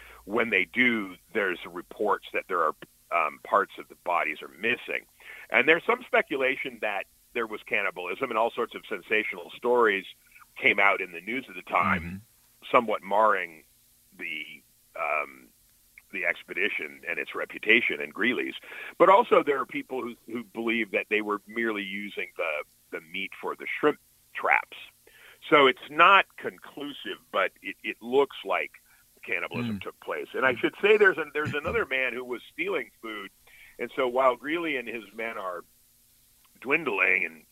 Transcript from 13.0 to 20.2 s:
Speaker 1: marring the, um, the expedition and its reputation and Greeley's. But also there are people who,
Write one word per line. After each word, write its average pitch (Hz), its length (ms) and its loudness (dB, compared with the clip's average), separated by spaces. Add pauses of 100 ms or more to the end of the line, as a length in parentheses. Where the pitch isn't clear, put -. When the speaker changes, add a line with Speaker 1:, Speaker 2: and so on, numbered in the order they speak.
Speaker 1:
marring 95 600 2 (540)
the, 78 440 -12 (320)
um, 73 540 -4 (640)
the 87 140 -4
expedition 85 840 -4
and 82 100 -4
its 69 160 -6
reputation 90 680 0
and 76 100 -10
Greeley's. 82 420 -2 (440)
But 170 100 8
also 202 340 6
there 139 160 0
are - 60 -2
people 131 380 -6
who, 120 120 -8 (160)